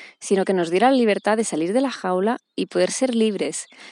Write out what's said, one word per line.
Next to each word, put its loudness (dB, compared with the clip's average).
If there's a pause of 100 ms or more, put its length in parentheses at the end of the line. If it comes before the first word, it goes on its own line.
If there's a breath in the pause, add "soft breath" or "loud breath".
(200 loud breath)
sino 0
que 0
nos 0
diera 4
la 4
libertad 2
de 0
salir -4
de 2
la 0
jaula -2 (160)
y -4
poder 0
ser -2
libres -2 (260 loud breath)